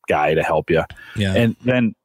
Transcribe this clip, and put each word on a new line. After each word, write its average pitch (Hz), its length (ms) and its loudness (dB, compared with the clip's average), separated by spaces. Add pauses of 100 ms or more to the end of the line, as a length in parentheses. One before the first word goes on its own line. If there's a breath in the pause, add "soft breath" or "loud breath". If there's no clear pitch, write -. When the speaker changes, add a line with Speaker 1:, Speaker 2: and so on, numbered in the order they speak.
Speaker 1:
guy 76 280 0
to 78 80 2
help 78 280 -2
you. 80 140 2 (320 loud breath)
Speaker 2:
Yeah. 98 180 0
Speaker 1:
And 113 300 2
then 123 400 0